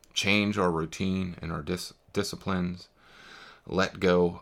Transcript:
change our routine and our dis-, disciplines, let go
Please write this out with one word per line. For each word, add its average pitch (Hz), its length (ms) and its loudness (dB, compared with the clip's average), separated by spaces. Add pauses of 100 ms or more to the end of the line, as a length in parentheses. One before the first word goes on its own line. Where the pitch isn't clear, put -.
(140)
change 104 440 2
our 90 140 4
routine 90 720 -2
and 82 100 -6
our 80 100 -6
dis-, 87 320 -6 (200)
disciplines, 90 760 -2 (800)
let 92 300 -2
go 87 420 4